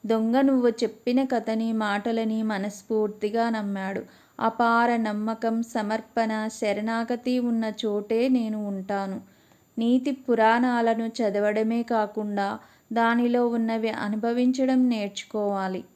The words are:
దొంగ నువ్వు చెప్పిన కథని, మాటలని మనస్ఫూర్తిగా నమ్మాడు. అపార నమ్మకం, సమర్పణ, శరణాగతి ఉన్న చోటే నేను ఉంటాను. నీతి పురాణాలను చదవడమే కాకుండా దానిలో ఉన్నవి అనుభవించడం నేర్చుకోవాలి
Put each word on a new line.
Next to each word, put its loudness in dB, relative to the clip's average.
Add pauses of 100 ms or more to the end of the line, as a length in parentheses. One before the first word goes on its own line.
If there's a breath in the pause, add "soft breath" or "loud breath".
దొంగ 2
నువ్వు 4
చెప్పిన 0
కథని, -2
మాటలని 0
మనస్ఫూర్తిగా -2
నమ్మాడు. -4 (380 loud breath)
అపార 2
నమ్మకం, -2
సమర్పణ, -2
శరణాగతి -2
ఉన్న 0 (140)
చోటే 0
నేను 0
ఉంటాను. -4 (560 soft breath)
నీతి 2
పురాణాలను 2 (100)
చదవడమే 0
కాకుండా -2 (340 loud breath)
దానిలో 2
ఉన్నవి 0
అనుభవించడం 2
నేర్చుకోవాలి -4 (120)